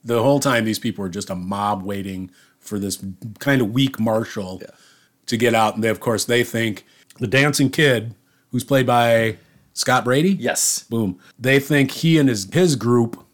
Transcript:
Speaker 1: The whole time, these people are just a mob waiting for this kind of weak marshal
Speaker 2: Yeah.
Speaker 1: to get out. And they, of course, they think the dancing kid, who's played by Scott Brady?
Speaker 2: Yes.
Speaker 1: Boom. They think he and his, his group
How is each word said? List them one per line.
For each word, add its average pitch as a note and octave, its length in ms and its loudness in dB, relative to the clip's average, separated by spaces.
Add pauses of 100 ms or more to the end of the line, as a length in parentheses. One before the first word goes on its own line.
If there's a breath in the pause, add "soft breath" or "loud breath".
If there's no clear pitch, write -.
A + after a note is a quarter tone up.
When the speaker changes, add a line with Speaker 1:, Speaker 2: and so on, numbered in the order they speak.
Speaker 1:
The A#2 180 2
whole C#3 180 4
time, B2 260 0
these A2 120 -2
people G#2 260 -6
are F#2 40 -6
just F#2+ 220 -8
a F#2+ 40 -6
mob G2 480 -4
waiting F#2+ 480 -8 (300 soft breath)
for - 180 -8
this G2 200 -6 (400)
kind C#3 240 0
of G#2+ 100 -2
weak C3 260 0
marshal G#2+ 640 -4
Speaker 2:
Yeah. - 60 -16 (580 soft breath)
Speaker 1:
to A#2 120 -4
get A#2 160 2
out. A2 220 2
And A2 80 -2
they, A2+ 40 2
of G#2+ 120 -2
course, A2 240 -2
they A#2+ 200 2
think A2+ 400 -4 (340 soft breath)
the B2 80 -4
dancing C3+ 440 2
kid, A#2+ 440 0 (380)
who's A#2+ 120 -4
played C3 220 2
by A#2 500 2 (360 soft breath)
Scott B2+ 320 0
Brady? D3 280 2
Speaker 2:
Yes. - 580 -2
Speaker 1:
Boom. A2 280 -2 (200 soft breath)
They C3+ 200 4
think C#3 340 2
he D#3+ 260 2
and C#3 100 6
his, G2 240 -2
his D#3+ 240 4
group A#2 580 0